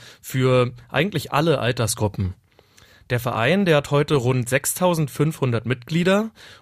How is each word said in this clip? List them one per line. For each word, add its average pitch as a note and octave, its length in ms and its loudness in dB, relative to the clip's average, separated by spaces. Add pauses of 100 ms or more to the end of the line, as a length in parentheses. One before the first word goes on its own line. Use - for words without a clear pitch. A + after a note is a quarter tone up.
(220)
für B2+ 500 2 (160)
eigentlich D#3 460 -2
alle D3+ 240 2
Altersgruppen. A2 760 -2 (760)
Der B2 100 0
Verein, B2+ 460 0
der D#3+ 120 4
hat C#3+ 120 -2
heute D3 260 2
rund B2 340 0
sechstausendfünfhundert D3 1160 0
Mitglieder F3 640 0 (320)